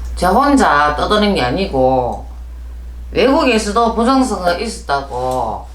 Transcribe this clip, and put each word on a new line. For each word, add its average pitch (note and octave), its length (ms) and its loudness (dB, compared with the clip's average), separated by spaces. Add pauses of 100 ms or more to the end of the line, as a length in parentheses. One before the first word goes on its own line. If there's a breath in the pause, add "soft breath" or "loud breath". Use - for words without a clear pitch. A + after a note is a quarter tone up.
(160)
저 F3+ 140 0
혼자 F#3+ 680 4
떠드는 G3+ 380 2
게 C#3+ 80 0
아니고 B2+ 840 0 (840)
외국에서도 A3+ 840 2
부정선거 G#3 640 0
있었다고 C3 1160 -4